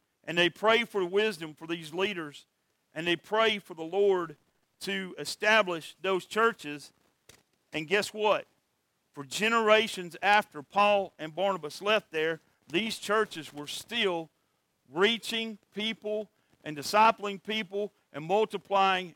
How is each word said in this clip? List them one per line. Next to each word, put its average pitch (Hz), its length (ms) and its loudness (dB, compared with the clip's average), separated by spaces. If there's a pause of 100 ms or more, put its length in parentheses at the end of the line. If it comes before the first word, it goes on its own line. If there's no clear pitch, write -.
(240)
and 160 120 -6
they 175 140 4
pray 226 340 2
for 202 220 -4
wisdom 175 480 -2
for 165 120 -20
these 165 280 -8
leaders, 175 500 -6 (500)
and 160 120 -6
they 175 100 2
pray 220 420 0
for - 140 -18
the 160 100 -12
Lord 180 540 0 (460)
to 190 360 -6
establish 180 840 2
those 185 240 0
churches. 208 640 -2 (800)
And 156 160 -6
guess 196 240 0
what? 208 320 2 (720)
For 143 100 -12
generations 214 1000 2
after 202 400 2
Paul 202 560 2
and 156 160 -10
Barnabas 175 460 -4
left 202 320 0
there, 160 280 -2 (300)
these 202 280 -2
churches 208 540 -4
were 147 140 -12
still 180 640 -4 (640)
reaching 220 640 -2 (160)
people 214 540 -6 (360)
and 151 120 -10
discipling 202 640 2
people 202 500 -6 (200)
and 147 120 -10
multiplying 190 920 0